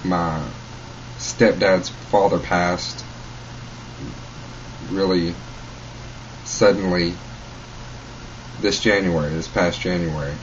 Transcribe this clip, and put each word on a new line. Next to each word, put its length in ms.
My 380
stepdad's 680
father 500
passed 640
really 460
suddenly 720
this 180
January, 540
this 140
past 340
January 600